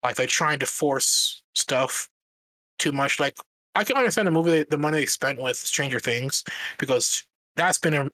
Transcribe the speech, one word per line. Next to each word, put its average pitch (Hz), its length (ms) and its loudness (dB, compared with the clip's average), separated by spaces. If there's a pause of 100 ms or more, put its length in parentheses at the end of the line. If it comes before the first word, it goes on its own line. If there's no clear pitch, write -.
Like, 123 120 0
they're 127 120 0
trying 151 320 0
to - 60 -2
force - 760 0 (140)
stuff - 540 -2 (680)
too 151 120 0
much. 139 280 0
Like, 139 180 -2 (380)
I 208 80 2
can 254 140 0
understand 226 300 2
the 175 40 4
movie, 165 320 4
the 151 140 0
money 151 240 2
they 147 40 0
spent 135 340 -2
with 127 180 -2
Stranger 131 420 -2
Things, 123 440 -2 (360)
because - 440 0 (320)
that's 180 220 2
been 160 160 2
an 139 200 0